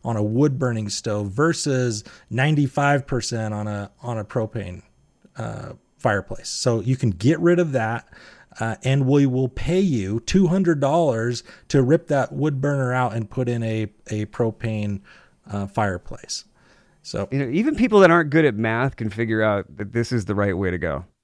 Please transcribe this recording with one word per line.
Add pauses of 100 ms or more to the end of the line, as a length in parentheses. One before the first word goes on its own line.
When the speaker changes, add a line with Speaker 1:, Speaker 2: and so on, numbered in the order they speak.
Speaker 1:
on
a
wood
burning
stove
versus (260)
ninety-five
percent
on
a, (100)
on
a
propane, (560)
uh, (240)
fireplace.
So
you
can
get
rid
of
that, (520)
uh,
and
we
will
pay
you
two
hundred
dollars (260)
to
rip
that
wood
burner
out
and
put
in
a, (200)
a
propane, (500)
uh,
fireplace. (580)
So
Speaker 2:
You
know,
even
people
that
aren't
good
at
math
can
figure
out (120)
that
this
is
the
right
way
to
go. (180)